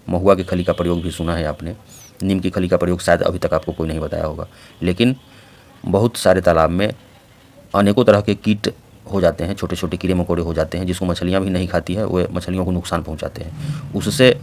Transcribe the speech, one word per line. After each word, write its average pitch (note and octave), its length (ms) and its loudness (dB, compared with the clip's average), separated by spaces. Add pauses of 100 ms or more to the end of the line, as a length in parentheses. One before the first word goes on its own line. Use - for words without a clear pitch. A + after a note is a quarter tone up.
महुआ F#2 260 4
की F#2 80 0
खली F2+ 200 -2
का F2 100 0
प्रयोग E2+ 280 0
भी F2 100 -4
सुना E2 240 -4
है E2 100 -2
आपने। E2 300 -8 (480)
नीम G2 160 2
की F#2 100 -2
खली F#2 180 0
का F2+ 100 4
प्रयोग F2 240 0
शायद E2+ 200 4
अभी F2+ 180 0
तक D#2+ 140 -2
आपको D#2+ 180 -2
कोई D#2+ 160 -4
नहीं D#2 120 -4
बताया D#2 260 -4
होगा, D#2 220 -8 (340)
लेकिन A2+ 340 2 (680)
बहुत G#2+ 340 2
सारे F#2 240 4
तालाब E2 280 4
में F#2+ 240 0 (800)
अनेकों G#2 320 4
तरह G#2 160 6
के G#2 140 0
कीट G#2 380 -2 (380)
हो G2 100 -2
जाते E2+ 220 2
हैं, G2 120 -4
छोटे F2+ 200 -6
छोटे F2 220 -4
कीड़े F2+ 160 -2
मकोड़े F2 300 0
हो E2 100 -4
जाते D#2+ 240 -2
हैं, F#2 100 -4
जिसको F2+ 180 -4
मछलियाँ F2+ 360 0
भी F#2+ 80 -2
नहीं F#2 180 -2
खाती F2 280 -2
है, G#2+ 100 -2
वो F2+ 260 0
मछलियों F2+ 340 -4
को F#2 60 0
नुकसान F2 320 -2
पहुँचाते D#2 400 -8
हैं। - 500 -10
उससे B2+ 500 2